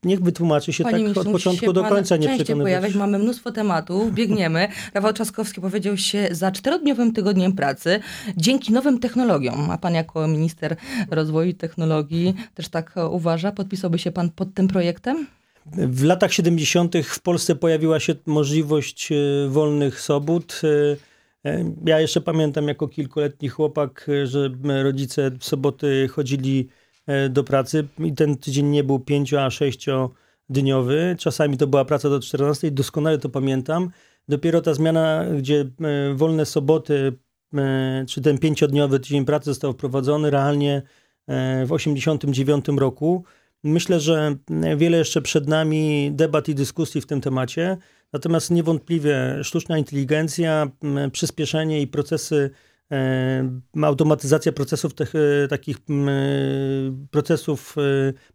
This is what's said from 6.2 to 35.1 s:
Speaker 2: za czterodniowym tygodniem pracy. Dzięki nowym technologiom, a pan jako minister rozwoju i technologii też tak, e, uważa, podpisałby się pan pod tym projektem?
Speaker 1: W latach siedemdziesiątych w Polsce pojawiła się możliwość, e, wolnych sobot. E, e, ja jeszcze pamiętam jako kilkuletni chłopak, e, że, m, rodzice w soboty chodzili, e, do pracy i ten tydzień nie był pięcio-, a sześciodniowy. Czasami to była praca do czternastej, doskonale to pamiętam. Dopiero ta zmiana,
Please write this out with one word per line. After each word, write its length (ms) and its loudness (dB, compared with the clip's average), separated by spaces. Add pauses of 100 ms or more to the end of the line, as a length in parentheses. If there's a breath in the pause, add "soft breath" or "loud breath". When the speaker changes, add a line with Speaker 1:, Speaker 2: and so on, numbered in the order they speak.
Speaker 2:
za 220 -2
czterodniowym 600 2
tygodniem 400 2
pracy. 480 0 (360 loud breath)
Dzięki 360 2
nowym 260 4
technologiom, 720 0
a 80 -2
pan 160 0
jako 340 -2
minister 480 0 (340 loud breath)
rozwoju 400 0
i 40 -2
technologii 800 0 (200 loud breath)
też 140 -12
tak, 280 -6
e, 120 -2
uważa, 440 0
podpisałby 460 -2
się 140 -4
pan 180 -2
pod 240 -8
tym 140 2
projektem? 580 -2 (500 soft breath)
Speaker 1:
W 280 0
latach 280 4
siedemdziesiątych 840 2
w 60 -8
Polsce 340 2
pojawiła 460 2
się 140 0 (120)
możliwość, 880 0
e, 360 0
wolnych 520 0
sobot. 600 -2 (840 soft breath)
E, 60 -2
e, 240 -4 (120)
ja 140 4
jeszcze 200 2
pamiętam 480 0
jako 200 -4
kilkuletni 600 -4
chłopak, 580 -2 (160)
e, 40 -2
że, 180 0 (200)
m, 60 0 (120)
rodzice 480 0
w 140 -14
soboty 640 0
chodzili, 600 -2 (380 soft breath)
e, 220 0
do 160 2
pracy 420 0 (120)
i 140 -2
ten 240 2
tydzień 300 0
nie 180 2
był 140 2
pięcio-, 400 0
a 120 0
sześciodniowy. 1700 0
Czasami 380 0
to 100 2
była 180 4
praca 260 0
do 100 2
czternastej, 520 -2
doskonale 460 0
to 100 -6
pamiętam. 600 -2 (380 loud breath)
Dopiero 320 2
ta 140 0
zmiana, 500 2 (140)